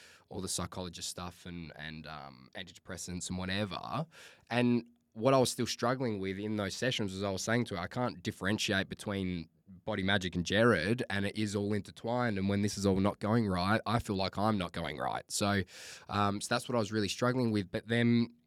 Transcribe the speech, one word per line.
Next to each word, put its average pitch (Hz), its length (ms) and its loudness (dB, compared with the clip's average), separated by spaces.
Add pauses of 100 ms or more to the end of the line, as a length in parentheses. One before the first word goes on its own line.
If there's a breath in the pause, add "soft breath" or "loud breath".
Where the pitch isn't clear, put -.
(300 loud breath)
all 95 120 -6
the 92 80 -4
psychologist 87 600 -6
stuff - 360 -10
and, 87 320 -12
and, 78 300 -12
um, 69 480 -14
antidepressants 90 720 -10
and 92 80 -4
whatever. 92 680 -2 (440 loud breath)
And 120 340 4 (300)
what 120 200 4
I 135 60 8
was 117 100 4
still 120 160 -2
struggling 120 540 0
with 95 180 -4
in 107 180 -4
those 98 200 -2
sessions 117 380 -2
was 95 100 -4
I 101 80 0
was 95 100 -4
saying 117 240 2
to 101 100 -6
her, 87 60 -4
"I 92 60 -4
can't 110 340 -4
differentiate 98 680 0
between 92 600 -4 (360)
Body 104 180 -2
Magic 92 320 2
and 87 100 0
Jared, 107 640 4
and 101 160 0
it 101 100 -4
is 107 200 0
all 101 180 0
intertwined. 113 640 -2
And 98 100 0
when 98 140 2
this 104 160 0
is 98 80 0
all 95 140 6
not 98 200 2
going 110 280 2
right, 90 400 2
I 113 120 2
feel 104 160 -2
like 95 220 -2
I'm 107 200 4
not 87 140 -4
going 76 260 -4
right." 62 300 -4
So, 101 360 2 (460 loud breath)
um, 101 300 0
so - 140 -8
that's 120 160 -2
what 120 60 0
I 117 40 2
was 104 120 -2
really 107 180 0
struggling 123 420 0
with. 104 200 0
But - 160 -6
then, 117 420 4 (180)